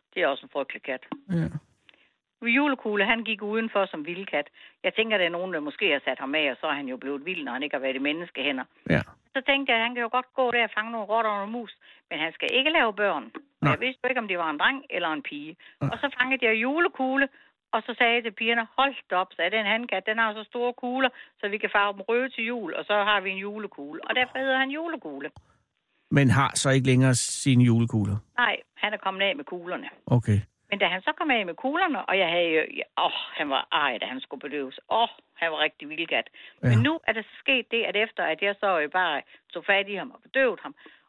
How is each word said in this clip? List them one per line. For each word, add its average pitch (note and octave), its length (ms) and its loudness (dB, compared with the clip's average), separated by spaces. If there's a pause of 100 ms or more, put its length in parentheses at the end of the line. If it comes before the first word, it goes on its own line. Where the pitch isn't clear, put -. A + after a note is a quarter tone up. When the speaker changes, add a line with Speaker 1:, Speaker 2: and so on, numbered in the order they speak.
(140)
Speaker 1:
det F3+ 100 -2
er D#3 40 4
også C#3 180 -2
en - 80 -20
frygtelig C3+ 300 -6
kat. B2+ 200 -8 (280)
Speaker 2:
Ja. E3 160 0 (1000)
Speaker 1:
Julekugle, A#3 580 2
han A3+ 180 0
gik G#3 180 -4
udenfor G#3+ 500 0
som D3+ 140 -8
vildkat. E3+ 420 -4 (360)
Jeg F3+ 120 -2
tænker, A3 220 2
det F3+ 80 2
er E3 120 2
nogen, F3+ 160 -4
der D#3+ 60 -2
måske D3+ 320 -2
har C#3 140 2
sat C3 140 -2
ham C3+ 160 -4
af, D3 160 2
og A#2+ 100 -6
så D#3+ 60 -2
er D3+ 60 0
han C#3 140 -6
jo B2+ 100 -8
blevet C#3 280 -6
vild, F3 180 -8
når B2+ 80 -8
han C3 120 -6
ikke D3 120 -4
har B2+ 60 -2
været C3+ 140 -2
i C3+ 140 -4
menneskehænder. D3 540 -4 (260)
Speaker 2:
Ja. - 120 2 (340)
Speaker 1:
Så C4 120 -2
tænkte C#4 240 2
jeg, A3+ 80 2
at A3+ 60 0
han A#3+ 100 -4
kan A#3+ 80 -4
jo A3+ 80 -4
godt B3+ 220 -2
gå B3 180 0
der A#3+ 120 2
og G#3+ 140 0
fange A3 140 -4
nogle A3 160 -6
rotter A3 240 2
og G3+ 60 -2
nogle G3+ 140 -6
mus, A#3 220 -10 (360)
men D3 100 -6
han D#3+ 140 -2
skal - 200 -2
ikke C4+ 160 4
lave C4+ 240 4
børn. F#3 300 0 (120)
Og - 60 -14 (200)
Speaker 2:
Nej. C#3+ 100 4
Speaker 1:
jeg D3+ 80 2
vidste B3+ 240 -2
jo B3+ 60 2
ikke, B3 120 0
om G#3+ 60 -4
det F#3 100 -2
var E3 120 0
en D3 80 -2
dreng C4 320 2
eller E3+ 240 -2
en D3 100 -4
pige. D3+ 320 -10 (260)
Speaker 2:
Nej. C#3 120 0
Speaker 1:
Og - 80 -6
så C#4 180 -4
fangede B3+ 260 0
jeg A3 100 4
Julekugle, C4+ 720 0 (460)
og A3+ 120 2
så A#3 120 -8
sagde A#3 160 4
jeg A#3+ 100 2
til A3+ 160 -6
pigerne, A3+ 280 0 (100)
"Hold C4+ 180 2 (140)
da F#3 60 -2
op," F#3 200 2
sagde E3+ 140 0
jeg, G#3+ 100 0
"den G#3 140 0
hankat, A3+ 320 -2
den A3 120 -2
har A3 160 2
så G#3+ 100 -10
store A#3+ 300 -4
kugler, B3+ 360 0 (300)
så G#3 100 -4
vi G#3 80 -4
kan G3+ 180 -2
farve G3+ 180 4
dem G3 80 -12
røde A#3+ 280 0
til A#3 160 -8
jul, A3+ 280 -4
og D#3 120 -6
så G#3 80 0
har G#3 280 4
vi F#3+ 80 -4
en F#3+ 80 -6
julekugle." G3+ 680 -10
Og A3 80 -2
derfor B3 220 0
hedder C4 200 0
han C4+ 120 0
Julekugle. D4+ 600 -8 (800)
Speaker 2:
Men C#3 180 6
har C#3 260 4
så - 140 2
ikke C3 180 4
længere C3 280 6
sine B2 480 4
julekugler? A2+ 540 4 (200)
Speaker 1:
Nej, A#3 180 2 (220)
han G#3 160 -2
er G#3 40 -4
kommet F#3+ 240 -4
af G3 140 2
med C#3+ 100 -10
kuglerne. F3 440 -8 (160)
Speaker 2:
Okay. A2+ 340 4 (300)
Speaker 1:
Men G3+ 100 -2
da G3+ 80 2
han F3+ 140 -2
så D4+ 180 -2
kom D#4+ 120 2
af A3 140 2
med E3+ 100 -4
kuglerne, D4+ 540 -2
og F#3+ 80 2
jeg F3+ 180 2
havde F3 220 4
jo, D#3 40 4 (180)
ja, - 60 -8 (200)
åh, D3+ 60 0 (280)
han D3+ 100 -2
var, C3+ 220 -2
ej, C#3+ 300 0
da G2 40 -6
han B2+ 160 -8
skulle - 200 -12
bedøves. C#3 380 -8 (100)
Åh, A3+ 180 2 (280)
han E3 160 -2
var D3+ 120 -2
rigtig D3+ 260 -4
vildkat. D#3 380 -4 (360)
Speaker 2:
Ja. B2+ 60 4
Speaker 1:
Men A#2 80 6 (100)
nu D#4+ 200 0
er A3 60 2
der A3 80 -8
så - 180 -14
sket B3+ 320 0
det, A3+ 120 0
at F#3 120 -2
efter G#3 280 -2
at D#3+ 180 -2
jeg G3+ 180 0
så, F#3+ 200 2
øh, D3+ 120 -2
bare E3+ 300 0 (320)
tog E3 120 -8
fat G3 240 2
i G3+ 60 -6
ham E3 160 -8
og - 120 -20
bedøvede B3+ 380 2
ham, - 140 -12 (340)